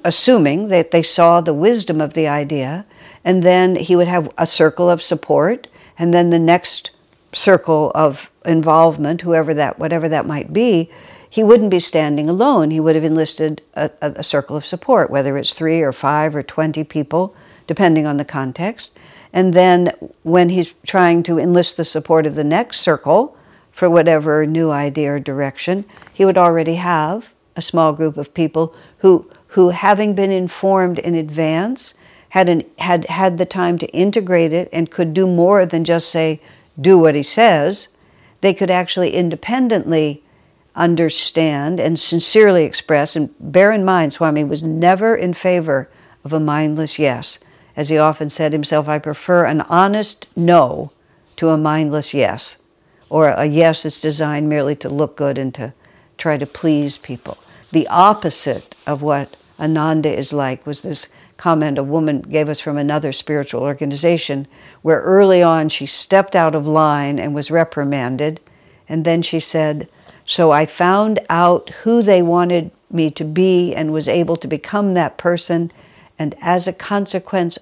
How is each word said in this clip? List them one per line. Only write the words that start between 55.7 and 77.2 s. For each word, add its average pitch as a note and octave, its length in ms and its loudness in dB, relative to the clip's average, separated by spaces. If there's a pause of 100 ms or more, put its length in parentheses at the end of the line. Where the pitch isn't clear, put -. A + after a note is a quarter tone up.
try D3+ 200 -2
to C#3 80 -6
please D3 520 -2
people. - 400 -14 (340)
The D#3+ 160 0
opposite F3+ 880 0 (100)
of C#3+ 160 -6
what C#3+ 360 -4 (200)
Ananda D#3 580 0
is C#3 180 -6
like C3+ 340 -6
was D3 140 -10
this - 260 -8 (300)
comment D3+ 400 0
a C#3 60 -2
woman D3 380 -2
gave D3+ 260 -2
us D3+ 140 -8
from D3 160 -6
another D3 340 -4
spiritual C#3 500 -6
organization, C#3+ 840 -2 (360)
where D#3+ 180 2
early F#3+ 420 6
on D#3+ 240 2
she C#3+ 180 -6
stepped F#3+ 480 0
out D#3+ 220 2
of D3 100 -4
line D3 540 0
and C#3+ 160 -6
was D3 160 -8
reprimanded. C#3+ 880 -2 (480)
And D#3+ 160 -4
then E3+ 180 0
she E3 200 -4
said, D3+ 480 -4 (360)
"So E3 260 2
I D3+ 140 4
found G3 540 0 (100)
out F3 420 2 (120)
who A#3 180 2
they G3 200 4
wanted F3 500 0 (180)
me D#3+ 220 -2
to D#3 140 -10
be F3+ 500 0
and D#3 160 -4
was D#3 160 -4
able E3 300 0
to C#3+ 100 -12
become G3 460 -4
that E3 240 -2
person. E3+ 560 -2 (440)
And D3+ 220 -6
as F3+ 280 -2
a F#3 60 -6
consequence, F#3 880 -6